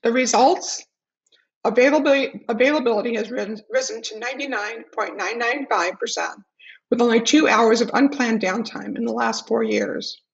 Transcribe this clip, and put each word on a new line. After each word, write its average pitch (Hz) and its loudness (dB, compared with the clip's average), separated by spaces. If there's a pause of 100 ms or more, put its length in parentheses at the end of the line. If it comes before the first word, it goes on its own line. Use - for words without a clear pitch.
The 233 2
results? 254 2 (800)
Availability, 269 2
availability 240 0
has 214 -6
risen, 208 -6 (100)
risen 233 -4
to 214 -12
ninety-nine 233 -8 (120)
point 185 -6
nine 202 -6
nine 247 -4
five 185 0
percent 170 -6 (520)
with 240 0
only 233 4
two 294 4
hours 226 4
of 226 0
unplanned 247 2
downtime 208 -6
in 233 -4
the 233 -4
last 226 -4
four 226 0
years. 208 -2 (180)